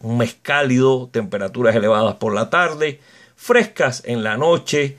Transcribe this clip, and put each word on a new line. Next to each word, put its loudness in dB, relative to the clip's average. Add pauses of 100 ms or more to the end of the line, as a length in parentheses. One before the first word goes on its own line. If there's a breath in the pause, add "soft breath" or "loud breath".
un -4
mes -2
cálido, 2
temperaturas -2
elevadas 2
por -4
la -2
tarde, -2 (380 soft breath)
frescas 0
en -4
la -2
noche 0